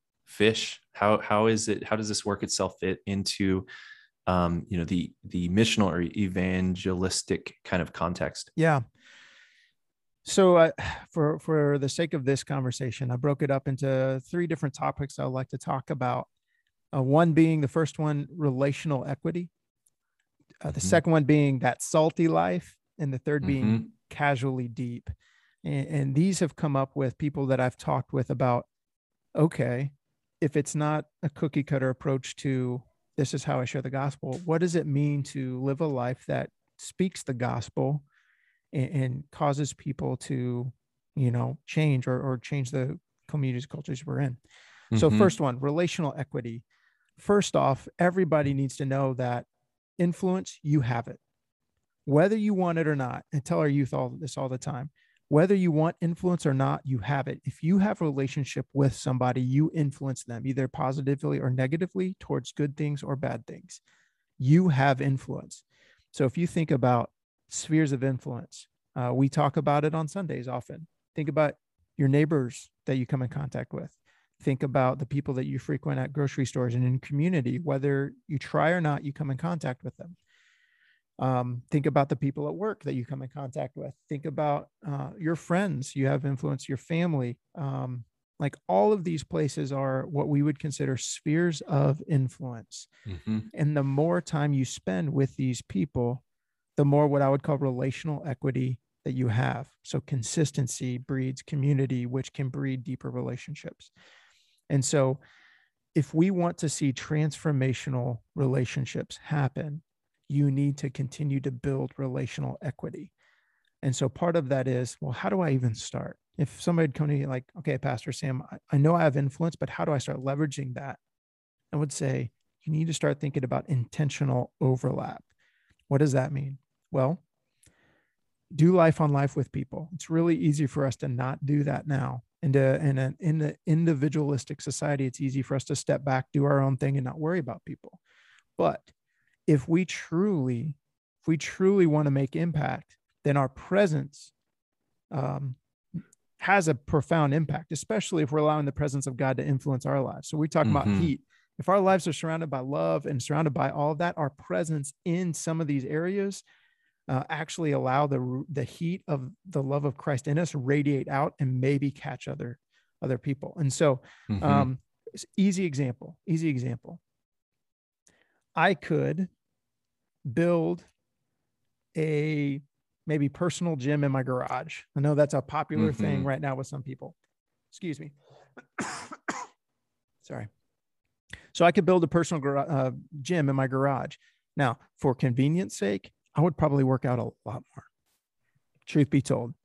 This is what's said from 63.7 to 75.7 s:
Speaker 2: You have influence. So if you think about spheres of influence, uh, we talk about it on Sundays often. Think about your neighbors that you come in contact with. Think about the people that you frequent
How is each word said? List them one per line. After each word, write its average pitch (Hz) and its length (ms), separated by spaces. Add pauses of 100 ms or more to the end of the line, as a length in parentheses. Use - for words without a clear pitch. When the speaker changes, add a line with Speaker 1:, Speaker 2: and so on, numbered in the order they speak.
Speaker 2:
You 160 320
have 139 320
influence. 135 600 (480)
So - 140
if 131 140
you 170 80
think 165 240
about 123 400 (400)
spheres 156 420
of 123 100
influence, 131 640 (300)
uh, 123 180
we 135 140
talk 143 300
about 147 260
it 156 100
on 160 140
Sundays 135 400
often. 127 380 (280)
Think 151 140
about 147 280 (420)
your 143 100
neighbors 143 640 (160)
that 135 100
you 127 80
come 131 180
in 123 60
contact 127 460
with. 139 200 (480)
Think 135 200
about 131 360
the 139 80
people 139 280
that 131 100
you 139 140
frequent 139 420